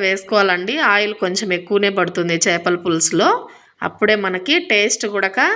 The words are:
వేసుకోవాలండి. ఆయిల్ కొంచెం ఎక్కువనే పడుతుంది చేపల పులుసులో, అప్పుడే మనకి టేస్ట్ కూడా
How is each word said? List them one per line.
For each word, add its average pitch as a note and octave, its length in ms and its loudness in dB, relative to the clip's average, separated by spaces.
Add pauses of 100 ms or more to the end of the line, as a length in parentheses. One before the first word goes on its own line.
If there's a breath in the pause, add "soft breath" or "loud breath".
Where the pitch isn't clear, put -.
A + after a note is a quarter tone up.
వేసుకోవాలండి. F#3+ 720 0 (180)
ఆయిల్ G#3 200 0 (100)
కొంచెం F#3 240 -2 (100)
ఎక్కువనే G3+ 400 0
పడుతుంది F3 380 0 (100)
చేపల F3 300 0 (100)
పులుసులో, E3+ 420 2 (580 loud breath)
అప్పుడే G#3+ 280 0 (100)
మనకి F#3 300 -2 (160)
టేస్ట్ G#3+ 340 0 (100)
కూడా G3+ 420 0